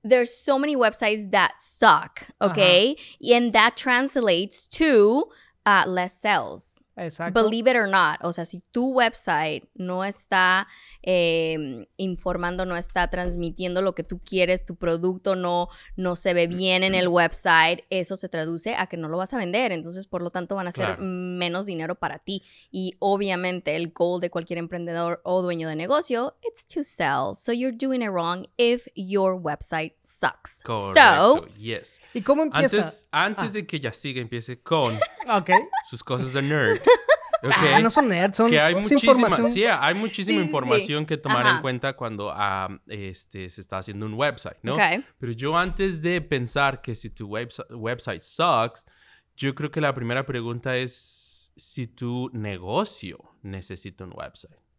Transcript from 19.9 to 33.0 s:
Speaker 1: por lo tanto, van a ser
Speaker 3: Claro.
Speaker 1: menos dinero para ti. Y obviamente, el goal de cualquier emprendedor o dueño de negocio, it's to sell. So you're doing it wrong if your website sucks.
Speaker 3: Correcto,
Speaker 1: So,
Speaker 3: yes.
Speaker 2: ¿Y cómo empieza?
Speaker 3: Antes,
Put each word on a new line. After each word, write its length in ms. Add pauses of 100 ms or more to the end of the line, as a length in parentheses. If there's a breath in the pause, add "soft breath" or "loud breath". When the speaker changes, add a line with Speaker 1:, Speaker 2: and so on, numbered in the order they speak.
Speaker 1:
por 160
lo 80
tanto, 260
van 120
a 40
ser 140
Speaker 3:
Claro. 160
Speaker 1:
menos 640
dinero 280
para 240
ti. 240 (280 soft breath)
Y 280
obviamente, 760
el 160
goal 280
de 100
cualquier 280
emprendedor 680
o 160
dueño 280
de 80
negocio, 680
it's 240
to 180
sell. 500
So 180
you're 240
doing 260
it 80
wrong 360 (100)
if 380
your 400
website 680
sucks. 600
Speaker 3:
Correcto, 840
Speaker 1:
So, 20 (120)
Speaker 3:
yes. 420 (120)
Speaker 2:
¿Y 100
cómo 200
empieza? 360
Speaker 3:
Antes, 340